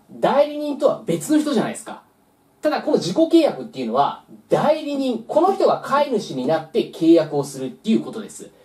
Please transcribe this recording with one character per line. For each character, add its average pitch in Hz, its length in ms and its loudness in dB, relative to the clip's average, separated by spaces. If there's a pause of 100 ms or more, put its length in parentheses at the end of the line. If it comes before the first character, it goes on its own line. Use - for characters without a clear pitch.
代 294 400 2
理 294 80 -10
人 294 200 -6
と 285 100 2
は - 180 -2
別 170 280 -2
の 302 60 4
人 294 140 -2
じ 214 60 2
ゃ - 40 0
な - 60 -4
い - 40 -8
で - 60 -14
す - 40 -20
か。 - 200 -16 (580)
た 311 80 0
だ 294 120 -2
こ 302 100 -4
の 294 60 4
自 180 160 -2
己 - 40 -4
契 320 220 6
約 - 240 0
っ - 20 -14
て - 140 -14
い 127 40 -4
う 113 40 -4
の - 80 -4
は、 - 280 0 (240)
代 302 380 2
理 285 100 -6
人、 262 320 -4
こ 302 140 2
の 381 120 4
人 339 140 2
が - 140 0
買 285 280 0
い - 20 -4
主 190 240 -4
に 127 100 -4
な 156 160 0
っ - 100 -16
て - 200 -2
契 165 220 4
約 147 220 4
を 143 80 0
す 139 160 -12
る 131 80 -6
っ - 40 -6
て - 180 -8
い 226 60 4
う - 60 2
こ - 100 -10
と 110 100 -10
で - 80 -14
す。 - 220 -20 (140)